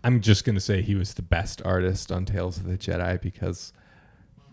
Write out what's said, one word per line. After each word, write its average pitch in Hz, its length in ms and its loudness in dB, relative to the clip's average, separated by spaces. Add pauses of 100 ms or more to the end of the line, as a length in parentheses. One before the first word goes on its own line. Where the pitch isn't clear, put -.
I'm 120 180 4
just 101 240 6
gonna 101 160 2
say 98 220 0
he 101 120 0
was 95 200 -2
the - 80 -6
best - 420 -2
artist 92 480 0
on 90 120 -2
Tales 90 340 -4
of 92 60 -8
the 90 120 -2
Jedi 87 440 -2
because - 520 -6 (800)